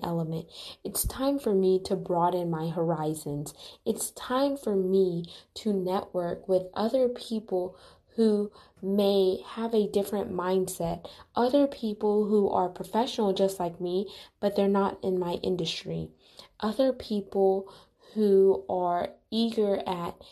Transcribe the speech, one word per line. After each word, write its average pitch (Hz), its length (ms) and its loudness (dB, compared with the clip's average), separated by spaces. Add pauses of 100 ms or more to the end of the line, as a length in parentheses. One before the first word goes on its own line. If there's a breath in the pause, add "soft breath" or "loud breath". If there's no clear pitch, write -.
element. 165 420 -4 (380 loud breath)
It's - 200 -4
time 277 360 -2
for 220 120 0
me 185 280 4
to 190 160 -4
broaden 175 520 0
my 160 200 -2
horizons. 156 840 -4 (320 loud breath)
It's - 280 -4
time 277 440 -2
for 214 200 -2
me 185 480 2 (300 loud breath)
to - 180 -2
network 185 760 -4
with 185 260 2
other 247 340 2
people 208 640 -4 (400 loud breath)
who 208 380 2 (280 loud breath)
may 196 640 2
have 226 300 -4
a 208 140 2
different 196 440 -2
mindset, 180 760 -2 (260 loud breath)
other 254 320 4
people 214 600 0
who 202 220 4
are 185 200 2
professional 208 640 -2
just 196 260 0
like 170 220 -6
me, 180 260 -2 (320 loud breath)
but 202 160 0
they're 202 140 4
not 196 340 2
in 185 160 0
my 175 240 -2
industry, 170 640 -4 (520 loud breath)
other 247 320 0
people 196 720 0 (480 loud breath)
who 190 540 6
are 175 460 -2 (180)
eager 220 560 0
at 175 440 -6